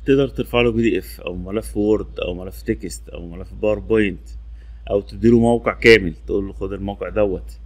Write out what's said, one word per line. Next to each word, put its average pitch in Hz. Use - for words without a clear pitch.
تقدر 135
ترفع 120
له 120
بي 117
دي 110
اف -
أو 87
ملف 95
وورد 104
أو 90
ملف 92
تكست -
أو 87
ملف 87
باوربوينت، 104
أو 101
تديله 110
موقع 117
كامل، 98
تقول 98
له 98
خد 98
الموقع 98
دوت. 95